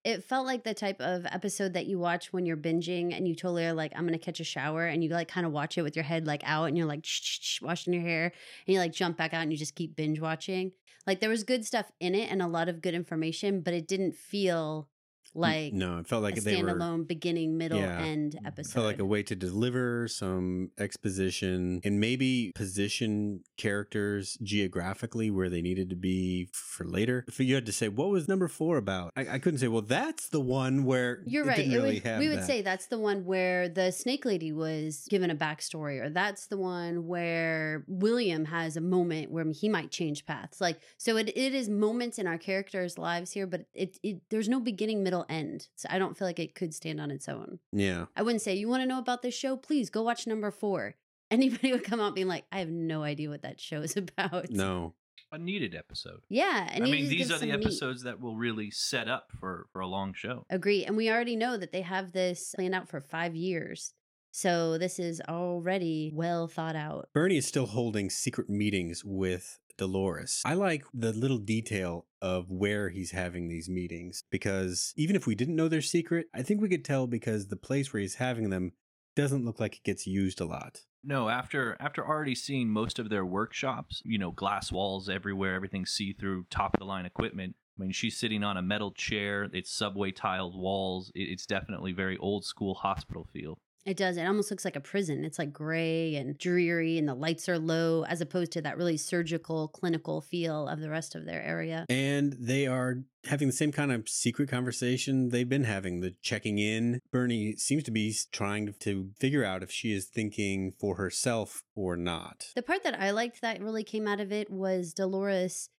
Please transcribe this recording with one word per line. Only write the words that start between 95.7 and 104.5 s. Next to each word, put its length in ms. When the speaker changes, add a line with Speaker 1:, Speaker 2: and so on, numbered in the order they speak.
Speaker 1:
and 220
dreary 600
and 100
the 60
lights 340
are 100
low, 460
as 160
opposed 320
to 80
that 160
really 220
surgical, 720
clinical 520
feel 480
of 120
the 100
rest 240
of 100
their 180
area. 460
Speaker 2:
And 500
they 280
are 320
having 240
the 60
same 180
kind 180
of 160
secret 440